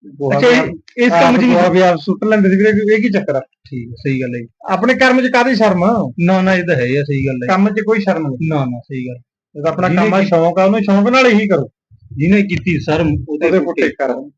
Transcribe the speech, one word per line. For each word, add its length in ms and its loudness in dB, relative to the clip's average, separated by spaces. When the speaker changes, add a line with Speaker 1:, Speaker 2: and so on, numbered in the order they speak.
Speaker 1:
ਗੋਹਾ 320 -2
Speaker 2:
ਅੱਛਾ, 100 4
Speaker 1:
ਵੀ 60 6
Speaker 2:
ਇਹ, 60 2
Speaker 1:
ਆਪ, 80 -4
Speaker 2:
ਇਸ 120 2
ਕੰਮ 260 4
Speaker 1:
ਆਪ 20 2
Speaker 2:
'ਚ 20 2
ਨਹੀਂ 140 2
Speaker 1:
ਗੋਹਾ 160 4
ਵੀ 120 2
ਆਪ 160 4
ਸੁੱਟ 280 -4
ਲੈਂਦੇ 260 4
ਸੀ 60 2
ਵੀਰੇ, 400 2
ਇਹ 60 0
ਕੀ 80 0
ਚੱਕਰ 240 -4
ਆ? 60 -2
Speaker 2:
ਠੀਕ 480 -14
ਹੈ, 60 -14
ਸਹੀ 260 -4
ਗੱਲ 140 -8
ਹੈ 60 -8
ਜੀ। 80 -14
Speaker 1:
ਆਪਣੇ 240 0
ਕਰਮ 260 2
'ਚ 60 0
ਕਾਹਦੀ 280 0
ਸ਼ਰਮ 300 2
ਆ? 360 0
Speaker 2:
ਨਾ, 220 2
ਨਾ, 120 2
ਇਹ 100 -2
ਤਾਂ 120 0
ਹੈ 80 0
ਹੀ 120 -2
ਆ, 60 -2
ਸਹੀ 240 -4
ਗੱਲ 80 -4
ਹੈ। 120 -8
Speaker 1:
ਕੰਮ 220 2
'ਚ 120 -2
ਕੋਈ 200 0
ਸ਼ਰਮ 280 -2
ਨਹੀਂ। 200 -6
Speaker 2:
ਨਾ, 160 -2
ਨਾ, 160 -8
ਸਹੀ 280 -10
ਗੱਲ। 80 -12
Speaker 1:
ਇਹਦਾ 140 -4
ਆਪਣਾ 180 -2
Speaker 2:
ਜਿਹਨੇ 140 0
Speaker 1:
ਕੰਮ 120 0
ਆ, 40 2
Speaker 2:
ਕੀ- 100 0
Speaker 1:
ਸ਼ੌਂਕ 300 0
ਆ, 60 2
ਉਹਨੂੰ 160 2
ਸ਼ੌਂਕ 280 2
ਨਾਲ 180 4
ਹੀ 220 2
ਕਰੋ। 200 0
Speaker 2:
ਜਿਹਨੇ 300 2
ਕੀਤੀ 380 -2
ਸ਼ਰਮ 260 -2
ਉਹਦੇ 180 -4
Speaker 1:
ਉਹਦੇ 120 2
Speaker 2:
ਬੂਟੇ। 240 -2
Speaker 1:
ਬੂਟੇ 60 0
ਕਰਮ। 500 -6